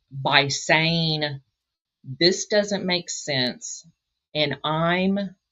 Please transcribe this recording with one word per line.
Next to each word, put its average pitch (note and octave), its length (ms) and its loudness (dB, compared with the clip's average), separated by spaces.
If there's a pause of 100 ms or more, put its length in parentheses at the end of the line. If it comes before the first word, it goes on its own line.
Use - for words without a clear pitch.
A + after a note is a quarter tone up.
(120)
by C#3 380 2
saying, D#3 920 0 (600)
"This E3+ 440 0
doesn't G3+ 380 0
make F3+ 240 -2
sense, - 760 -4 (480)
and C#3+ 280 0
I'm F3+ 720 0 (160)